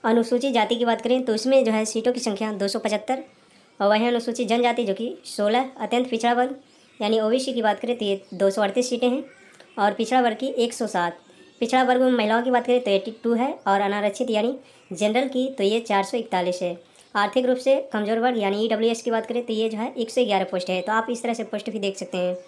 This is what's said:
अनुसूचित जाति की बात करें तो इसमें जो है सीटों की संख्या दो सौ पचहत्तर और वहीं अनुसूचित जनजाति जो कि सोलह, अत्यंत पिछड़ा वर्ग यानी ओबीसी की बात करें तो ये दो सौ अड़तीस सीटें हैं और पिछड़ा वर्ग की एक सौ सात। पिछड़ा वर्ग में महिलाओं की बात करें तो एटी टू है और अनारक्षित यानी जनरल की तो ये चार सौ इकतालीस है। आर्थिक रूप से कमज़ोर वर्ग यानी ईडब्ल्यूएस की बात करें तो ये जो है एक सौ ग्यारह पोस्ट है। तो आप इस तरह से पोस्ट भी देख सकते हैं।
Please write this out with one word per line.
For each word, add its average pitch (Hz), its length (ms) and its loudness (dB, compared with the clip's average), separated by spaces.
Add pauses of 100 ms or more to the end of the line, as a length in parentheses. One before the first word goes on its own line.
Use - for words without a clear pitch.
अनुसूचित 233 500 2
जाति 226 220 2
की 240 100 0
बात 226 160 0
करें 254 240 0
तो 226 80 0
इसमें 254 300 4
जो 220 80 2
है 220 140 2
सीटों 226 280 -2
की 254 60 -4
संख्या 214 340 -4
दो 196 140 -2
सौ 214 120 -2
पचहत्तर 214 440 -2 (580)
और 196 60 4
वहीं 214 200 4
अनुसूचित 240 400 0
जनजाति 233 360 2
जो 196 100 0
कि 233 320 -6
सोलह, 233 520 0
अत्यंत 240 320 -2
पिछड़ा 233 240 0
वर्ग 254 220 0 (460)
यानी 220 180 2
ओबीसी 247 340 0
की 233 80 -2
बात 208 180 2
करें 233 180 -4
तो 214 80 -4
ये 196 160 -2 (120)
दो 196 160 2
सौ 202 120 -2
अड़तीस 208 280 0
सीटें 247 200 0
हैं 262 160 -2 (540)
और 202 140 2
पिछड़ा 226 280 2
वर्ग 226 160 2
की 262 100 -4
एक 233 260 -2
सौ 226 140 -4
सात। 175 320 -2 (400)
पिछड़ा 254 240 2
वर्ग 254 180 4
में 254 100 4
महिलाओं 226 320 2
की 254 80 0
बात 240 160 2
करें 247 160 4
तो 214 80 0
एटी 196 200 0 (120)
टू 233 100 2
है 254 340 0
और 196 140 4
अनारक्षित 202 480 0
यानी 226 260 0 (380)
जनरल 214 340 0
की 262 300 -2
तो 208 60 0
ये 214 160 2
चार 202 240 0
सौ 240 140 -4
इकतालीस 180 440 -2
है। 175 200 -6 (340)
आर्थिक 208 300 2
रूप 247 120 2
से 269 360 0
कमज़ोर 214 260 0
वर्ग 240 180 0
यानी 202 280 0
ईडब्ल्यूएस 226 360 0
की 240 100 -2
बात 226 140 -2
करें 240 200 -6
तो 226 80 -6
ये 220 160 0
जो 220 80 -6
है 240 200 -6
एक 226 120 -4
सौ 247 160 2
ग्यारह 190 200 2
पोस्ट 180 240 -4
है। 185 120 -2
तो 208 100 -4
आप 226 180 0
इस 240 140 -4
तरह 240 100 -2
से 226 100 -4
पोस्ट 208 260 -8
भी 220 100 -6
देख 196 180 -4
सकते 185 200 -8
हैं। 180 200 -2 (100)